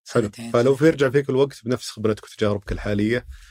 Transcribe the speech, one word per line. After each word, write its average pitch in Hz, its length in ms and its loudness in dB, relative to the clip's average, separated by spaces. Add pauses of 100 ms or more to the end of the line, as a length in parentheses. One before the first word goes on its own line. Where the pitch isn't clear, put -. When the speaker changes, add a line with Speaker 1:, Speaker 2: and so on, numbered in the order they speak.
(100)
Speaker 1:
حلو. 120 120 2
Speaker 2:
سنتين. 113 300 -8
Speaker 1:
فلو 120 220 4
بيرجع 143 360 4
فيك 139 200 0
الوقت 135 340 0
بنفس 120 260 -4
خبرتك 107 340 -4
وتجاربك - 480 -2
الحالية، 104 540 -2 (240)